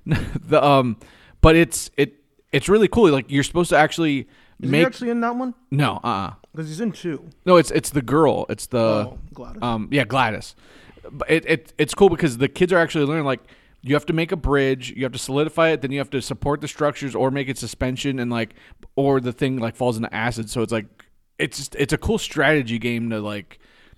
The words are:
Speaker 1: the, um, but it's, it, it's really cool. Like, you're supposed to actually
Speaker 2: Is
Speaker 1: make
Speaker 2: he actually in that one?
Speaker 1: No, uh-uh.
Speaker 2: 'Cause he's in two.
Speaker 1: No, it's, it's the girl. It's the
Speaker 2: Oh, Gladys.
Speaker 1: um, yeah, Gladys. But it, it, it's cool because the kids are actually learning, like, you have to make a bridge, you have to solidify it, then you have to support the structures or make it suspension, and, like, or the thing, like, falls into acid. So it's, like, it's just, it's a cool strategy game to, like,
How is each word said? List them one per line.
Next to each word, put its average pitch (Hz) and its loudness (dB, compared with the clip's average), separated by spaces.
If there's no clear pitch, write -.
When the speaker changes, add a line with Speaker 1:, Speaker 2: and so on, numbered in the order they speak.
Speaker 1:
the, 147 2
um, 135 4
but 160 6
it's, - 0
it, 143 0
it's 143 0
really 208 6
cool. 220 6
Like, 135 0
you're 139 0
supposed 175 -2
to 165 4
actually 151 2
Speaker 2:
Is 127 -4
Speaker 1:
make 147 4
Speaker 2:
he 170 6
actually 247 -4
in 233 -2
that 233 -2
one? 254 -6
Speaker 1:
No, 135 0
uh-uh. 98 -4
Speaker 2:
'Cause 156 -10
he's 156 -12
in 214 -4
two. 160 -8
Speaker 1:
No, 180 8
it's, 165 4
it's - 0
the 147 -2
girl. 127 2
It's - -8
the 123 -2
Speaker 2:
Oh, 107 0
Gladys. - -14
Speaker 1:
um, 113 -4
yeah, 135 0
Gladys. 110 -4
But 139 -8
it, 160 2
it, 156 -2
it's 147 0
cool 202 6
because 156 0
the 135 0
kids 175 0
are 185 4
actually 156 0
learning, 147 -2
like, 131 -2
you 135 0
have 147 0
to 175 -2
make 165 0
a 190 -4
bridge, 135 0
you 127 -6
have 127 -4
to 127 -12
solidify 156 0
it, 151 -2
then 135 -4
you 139 -4
have 135 -6
to 131 -2
support 143 -4
the 147 -10
structures 147 -4
or 120 2
make 135 -4
it 131 -6
suspension, 131 -6
and, 120 -4
like, 113 -4
or 139 4
the 123 -4
thing, 131 -2
like, 113 -4
falls 123 0
into 113 -6
acid. 110 -4
So 123 -4
it's, 107 -2
like, 110 -2
it's - -4
just, - -12
it's 135 -2
a 156 0
cool 220 -2
strategy 139 0
game 117 -4
to, 110 -4
like, 104 -10